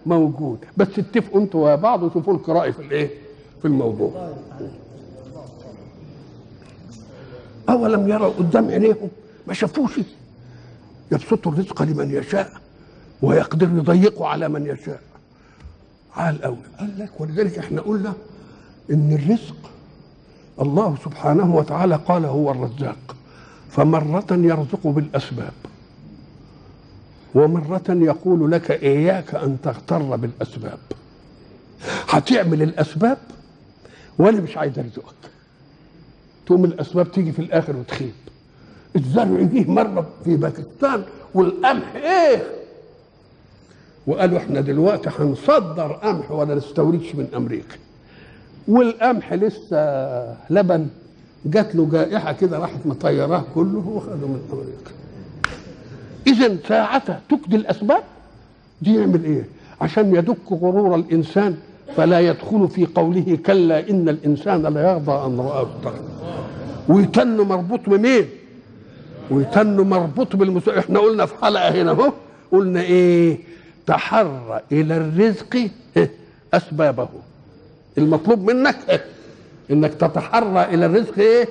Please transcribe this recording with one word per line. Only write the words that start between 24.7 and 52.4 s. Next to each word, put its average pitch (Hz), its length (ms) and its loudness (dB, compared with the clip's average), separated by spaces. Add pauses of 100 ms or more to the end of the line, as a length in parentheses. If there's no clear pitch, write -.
بالأسباب، 143 680 -4 (1800)
ومرة 165 540 2
يقول 165 640 2
لك: 170 200 0
"إياك 151 640 0
أن 139 280 -4
تغتر 139 520 -4
بالأسباب". 117 640 -10 (1300)
هتعمل 170 520 2
الأسباب 170 560 0 (1000)
وأنا 208 220 6
مش 160 160 -8
عايز 143 220 -4
أرزقك، 123 360 -14 (1300)
تقوم 180 200 4
الأسباب 170 460 -2
تيجي 170 200 -2
في 143 80 -6
الآخر 156 360 -2
وتخيب. 123 380 -10 (840)
الزرع 185 460 2
جه 190 300 2
مرة 190 360 0 (160)
في 170 120 2
باكستان 180 680 -4 (300)
والقمح 185 600 0
إيه، 294 480 2 (1600)
وقالوا: 175 300 0
"إحنا 139 240 -2
دلوقتي 156 480 0 (100)
هنصدر 160 720 0 (120)
قمح 180 280 -4
ولا 147 240 -2
نستوردش 151 600 -2
من 135 200 -6
أمريكا"، 117 400 -8 (920)
والقمح 233 640 2
لسه 139 1040 -2 (140)
لبن، 175 380 2 (580)
جات 202 300 0
له 160 160 2
جائحة 160 420 -2
كده 165 260 -2